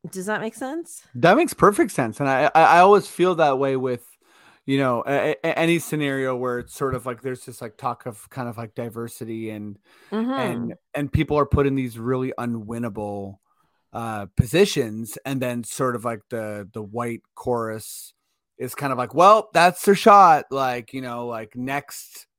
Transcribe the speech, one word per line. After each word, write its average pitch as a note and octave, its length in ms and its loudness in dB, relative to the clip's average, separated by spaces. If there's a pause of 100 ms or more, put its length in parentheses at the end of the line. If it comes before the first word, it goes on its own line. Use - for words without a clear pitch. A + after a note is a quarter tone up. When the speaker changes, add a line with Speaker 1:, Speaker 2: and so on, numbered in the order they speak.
(100)
Speaker 1:
Does F#3 160 -10
that G#3+ 160 -4
make A3 120 -8
sense? D4+ 600 -12
Speaker 2:
That C3 220 4
makes E4 180 0
perfect G#3 380 2
sense. A2+ 280 -4
And C#3 80 -2
I, C3+ 260 2
I, D#3+ 80 6
I E3 180 6
always G3+ 260 8
feel F3 300 0
that D3 220 2
way C3+ 180 0
with, B2+ 280 -4 (640)
you C3+ 120 0
know, B2+ 280 0
a-, C#3 380 0
a-, E3 140 -2
any E3 200 2
scenario C3+ 560 -4
where B2 240 -4
it's - 160 -12
sort C3+ 200 -4
of A#2+ 120 -8
like, B2 160 -10
there's B2+ 240 -10
this, A#2+ 160 -18
like, A#2 140 -16
talk B2 300 -8
of A2 240 -16
kind B2 180 -10
of, G#2+ 100 -12
like, A#2 160 -12
diversity A2+ 760 -10
and, G#2 280 -12 (340)
Speaker 1:
Mm-hmm. A3 520 -4
Speaker 2:
and, A#2 100 -8 (200)
and C#3+ 180 -6
people D3 260 0
are C#3+ 80 2
put C#3+ 200 0
in C3+ 100 0
these A#2+ 220 -6
really B2+ 400 -4
unwinnable, G#2+ 1000 -8 (540)
uh, G#2+ 340 -8 (100)
positions. A#2+ 880 0
And C3+ 160 -4
then B2 240 -4
sort B2+ 320 -4
of, G#2+ 80 -8
like, A#2 260 -6
the, G#2+ 420 -8
the A2 100 -10
white A2+ 400 -8 (140)
chorus A2+ 800 -6 (440)
is B2 160 -8
kind C#3 180 -4
of B2 60 -6
like, B2 160 -6
"Well, G3+ 400 6
that's E3+ 300 4
their G3+ 120 6
shot." F#3+ 540 8
Like, B2+ 440 -4
you C3 80 -8
know, A#2+ 240 -8
like, A2+ 300 -10
"Next, - 680 -10 (120)